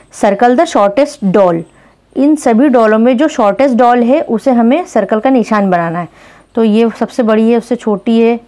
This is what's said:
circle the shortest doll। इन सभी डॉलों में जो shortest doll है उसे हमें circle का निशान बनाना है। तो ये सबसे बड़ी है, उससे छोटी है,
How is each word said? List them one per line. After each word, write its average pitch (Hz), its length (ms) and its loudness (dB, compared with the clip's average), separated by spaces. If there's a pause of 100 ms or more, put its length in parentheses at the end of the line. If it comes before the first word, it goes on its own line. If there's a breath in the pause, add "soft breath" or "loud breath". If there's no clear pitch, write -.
(140 loud breath)
circle 233 440 0
the 330 80 2
shortest 226 580 -2 (100)
doll। 175 260 2 (560 soft breath)
इन 294 200 2
सभी 262 320 2
डॉलों 220 300 2
में 233 180 2
जो 294 120 0
shortest 240 480 0
doll 247 260 2
है 262 200 0
उसे 233 280 -4
हमें 247 360 0
circle 214 340 -2
का 269 100 -2
निशान 220 400 0
बनाना 170 280 -2
है। 170 100 -8 (460 loud breath)
तो 226 100 0
ये 226 240 2 (100)
सबसे 233 240 -4
बड़ी 220 280 0
है, 233 80 0
उससे 226 180 -4
छोटी 226 440 -2
है, 233 280 0